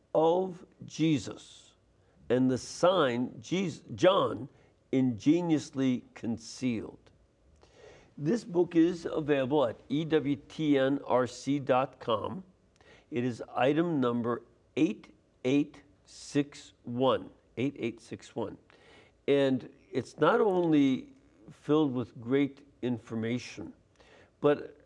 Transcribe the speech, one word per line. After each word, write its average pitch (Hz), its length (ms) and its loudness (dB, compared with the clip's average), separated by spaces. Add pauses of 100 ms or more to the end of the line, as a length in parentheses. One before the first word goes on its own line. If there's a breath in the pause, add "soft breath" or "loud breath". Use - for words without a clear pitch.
(140)
of 170 520 2 (200)
Jesus - 880 -4 (580 soft breath)
and 127 220 2
the 127 60 0
Sign 131 720 0 (100)
Jes-, 170 420 -4 (120)
John 131 540 2 (420 soft breath)
Ingeniously 135 1120 0 (120)
Concealed. 113 960 -6 (1080 loud breath)
This 175 260 -2
book 175 320 -2
is 170 340 4
available 139 560 0
at 110 120 -4 (100)
E 147 160 -2
W 143 320 0 (140)
T 147 280 2
N 135 300 2
R 123 180 2
C - 320 -4
dot 131 440 0
com. 113 420 -2 (680 soft breath)
It 120 120 -2
is 120 180 -4 (140)
item 147 460 2
number 120 400 -2 (340)
eight 127 320 -2 (380)
eight 143 320 0 (340)
six - 640 -6 (120)
one, 120 440 0 (280)
eight 131 200 -4
eight 113 240 -6
six - 340 -18
one. 110 220 -8 (680 soft breath)
And 135 420 2 (220)
it's - 260 -8
not 196 240 4
only 165 640 2 (460)
filled 147 420 0
with 123 260 -8
great 135 420 -2 (200)
information, 117 920 -6 (680 soft breath)
but - 340 0 (100)